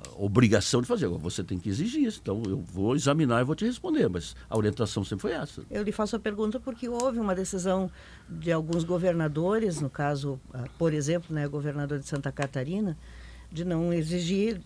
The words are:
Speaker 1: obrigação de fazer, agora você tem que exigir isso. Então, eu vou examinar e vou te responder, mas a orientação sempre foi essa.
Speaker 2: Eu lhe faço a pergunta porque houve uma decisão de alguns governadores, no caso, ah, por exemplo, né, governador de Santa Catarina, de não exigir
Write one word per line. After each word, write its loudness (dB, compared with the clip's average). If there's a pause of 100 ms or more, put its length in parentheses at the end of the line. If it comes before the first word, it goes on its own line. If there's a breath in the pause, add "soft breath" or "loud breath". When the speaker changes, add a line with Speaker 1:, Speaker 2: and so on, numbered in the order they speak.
(160)
Speaker 1:
obrigação 6
de -2
fazer, 2
agora 0
você -4
tem -4
que -4
exigir 0
isso. -2
Então, -2
eu 0
vou 0
examinar 4
e 4
vou 0
te -2
responder, 2
mas -4 (140 loud breath)
a 0
orientação 2
sempre -6
foi -2
essa. -6
Speaker 2:
Eu -2
lhe -2
faço -2
a -2
pergunta -2
porque -6
houve 0
uma 2
decisão 0 (360 loud breath)
de -4
alguns 2
governadores, 2
no 0
caso, -2 (140)
ah, -6 (140)
por 4
exemplo, 0
né, 0
governador -2
de -6
Santa -2
Catarina, -2 (540 loud breath)
de -6
não 2
exigir 0